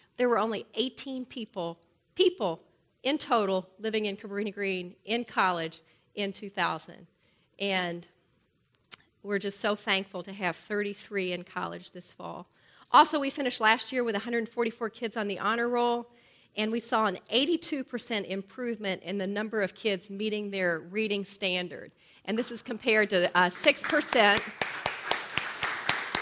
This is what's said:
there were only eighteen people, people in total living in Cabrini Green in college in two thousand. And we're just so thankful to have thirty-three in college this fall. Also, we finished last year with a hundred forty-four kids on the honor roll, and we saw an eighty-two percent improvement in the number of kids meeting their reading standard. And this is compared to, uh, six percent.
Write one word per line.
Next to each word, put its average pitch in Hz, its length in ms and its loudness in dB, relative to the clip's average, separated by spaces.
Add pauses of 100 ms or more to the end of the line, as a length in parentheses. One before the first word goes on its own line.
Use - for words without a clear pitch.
(180)
there 247 120 4
were 226 100 4
only 220 340 0
eighteen 254 520 -4
people, 185 520 -8 (380)
people 233 460 2 (420)
in 285 160 2
total 196 500 2 (100)
living 214 260 -2
in 196 100 -4
Cabrini 202 380 -6
Green 190 500 -4
in 233 200 -2
college 180 580 0 (340)
in 196 180 -2
two 202 160 -12
thousand. 170 560 -4 (540)
And 180 480 -2 (1120)
we're 202 160 -2
just 196 220 -2
so 214 160 2
thankful 190 480 -2
to 196 100 -12
have 190 220 -2
thirty-three 202 760 -4
in 180 120 -6
college 175 480 -8
this 180 200 -16
fall. 170 360 -12 (460)
Also, 294 260 8
we 277 100 0
finished 262 320 -2
last 226 320 4
year 247 100 0
with 226 120 0
a 202 40 -2
hundred 233 300 -2
forty-four 226 400 -2
kids 226 260 -6
on 208 140 -2
the 196 100 -4
honor 233 300 0
roll, 240 400 0 (480)
and 214 160 0
we 240 60 0
saw 220 260 2
an 185 120 0 (120)
eighty-two 294 560 0
percent 220 400 -4
improvement 202 800 -4
in 196 140 -4
the 190 100 -2
number 208 340 -2
of 180 140 0
kids 196 340 -2
meeting 208 420 -4
their 180 280 0
reading 202 440 -2
standard. 180 680 -4 (340)
And 220 120 0
this 254 140 -2
is 233 100 -6
compared 214 500 2
to, 175 260 4
uh, 180 120 6
six - 340 2
percent. 208 580 6 (1800)